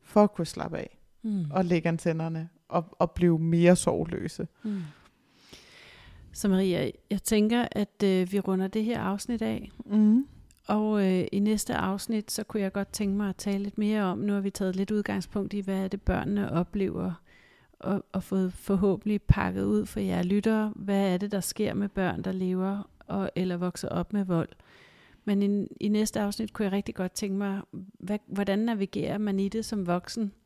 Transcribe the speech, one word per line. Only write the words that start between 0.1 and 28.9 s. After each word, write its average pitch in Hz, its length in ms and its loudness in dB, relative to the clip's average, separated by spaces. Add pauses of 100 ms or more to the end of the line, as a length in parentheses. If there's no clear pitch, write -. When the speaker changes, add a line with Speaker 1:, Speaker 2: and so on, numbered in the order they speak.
Speaker 1:
at 208 120 6
kunne 165 120 -4
slappe - 320 -8
af, - 200 -12 (260)
Speaker 2:
Mm. 208 260 -2
Speaker 1:
og 185 140 0
lægge 170 240 2
antennerne, 165 600 -2 (200)
og, 170 160 0 (140)
og 170 120 2
blive 175 280 4
mere 170 380 6
sorgløse. 170 720 -2 (140)
Speaker 2:
Mm. 202 200 -4 (1500)
Så - 160 -2
Maria, 185 420 2 (200)
jeg 202 120 -2
tænker, 220 500 2
at, - 320 -4
øh, 185 280 2
vi 202 80 2
runder 190 260 0
det 214 180 -2
her 226 160 -2
afsnit 202 420 -4
af. 220 280 -4 (160)
Speaker 1:
Mm. 214 400 6 (420)
Speaker 2:
Og, 214 380 2
øh, 185 260 4
i 196 60 0
næste 214 360 0
afsnit, 202 580 -2
så 208 120 -4
kunne 214 180 -4
jeg 190 100 -2
godt 202 200 -4
tænke 196 240 0
mig 202 120 0
at 185 80 -4
tale 196 260 -2
lidt 202 160 -6
mere 214 240 2
om, 180 160 0
nu 202 140 0
har 202 80 0
vi 196 100 -2
taget 190 260 -2
lidt 196 140 -2
udgangspunkt 202 640 -2
i, 202 60 -2
hvad 190 240 -2
er 190 40 -4
det, 190 140 -6
børnene 202 500 0
oplever, 180 600 -2 (680)
og, 196 320 -2
og 190 100 -2
fået 185 300 0
forhåbentlig 202 680 0
pakket 190 420 4
ud 208 220 2
for 214 140 -6
jer 180 220 0
lyttere. 208 540 2
Hvad 196 360 0
er 180 40 0
det, 202 160 -4
der 202 80 -2
sker - 340 -2
med 202 140 -2
børn, 190 340 -2
der 190 100 -4
lever 185 560 -2 (180)
og, 196 300 -4
eller 185 200 -2
vokser 180 320 -4
op - 240 -4
med 202 120 0
vold? 175 240 0 (760)
Men 202 180 2
i, 202 240 0 (140)
i 208 80 -2
næste 214 320 0
afsnit 208 320 -4
kunne 220 120 -2
jeg 190 80 0
rigtig 196 220 -2
godt 180 180 -4
tænke 196 260 -4
mig, 196 220 -4 (380)
hvad, 208 280 -6
hvordan 196 320 0
navigerer 214 600 -2